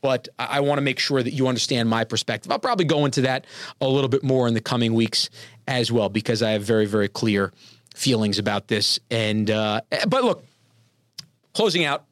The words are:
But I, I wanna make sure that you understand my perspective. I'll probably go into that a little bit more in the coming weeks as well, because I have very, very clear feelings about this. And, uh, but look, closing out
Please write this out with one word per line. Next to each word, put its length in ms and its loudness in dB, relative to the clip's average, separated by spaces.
But 260 -2
I, 200 -4
I 20 2
wanna 220 0
make 160 -2
sure 240 0
that 100 -2
you 160 0
understand 400 0
my 160 2
perspective. 480 -4
I'll 60 -2
probably 260 0
go 220 2
into 160 0
that 240 -2
a 80 0
little 200 2
bit 140 2
more 240 2
in 60 2
the 80 2
coming 320 0
weeks 380 0
as 240 -2
well, 200 2
because 320 -2
I 80 0
have 120 0
very, 220 2
very 240 0
clear 440 0
feelings 440 0
about 300 -4
this. 300 0
And, 400 0
uh, 300 0
but 160 2
look, 200 0
closing 320 2
out 280 -2